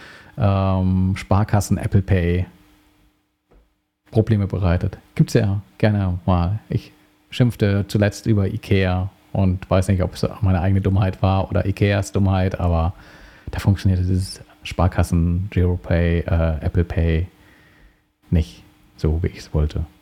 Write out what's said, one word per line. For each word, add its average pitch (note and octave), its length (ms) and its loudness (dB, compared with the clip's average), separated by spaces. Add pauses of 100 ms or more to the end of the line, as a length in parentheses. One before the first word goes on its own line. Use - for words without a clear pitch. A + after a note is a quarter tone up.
(380)
ähm, F#2+ 800 2
Sparkassen G2+ 600 0
Apple G#2 240 0
Pay F2+ 440 0 (1700)
Probleme G#2 360 2
bereitet. F#2 500 0 (180)
Gibt's - 180 0
ja G2+ 280 0 (160)
gerne G2 480 0
mal. F2+ 340 0 (100)
Ich - 220 -6 (380)
schimpfte G2+ 580 0
zuletzt G2+ 380 0
über G#2 220 2
ikea F#2+ 600 0 (220)
und F#2 380 0
weiß F#2+ 180 2
nicht, F2+ 160 2
ob - 120 -4
es - 120 -2 (140)
meine F#2 180 2
eigene F#2+ 220 2
Dummheit F#2+ 400 0
war F#2+ 280 2
oder F#2 160 0
ikeas G2+ 460 0
Dummheit, F#2+ 480 0
aber E2+ 340 0 (580)
da - 80 -6
funktionierte F#2 440 0
dieses F#2+ 380 -4 (220)
Sparkassen F2 840 0
Giropay, E2+ 720 0
äh, E2 420 0
Apple E2+ 220 0
Pay E2 440 0 (1040)
nicht - 340 -2 (340)
so, D#2+ 260 -2
wie F2+ 40 0
ich's - 260 -14
wollte. D#2 320 -2 (160)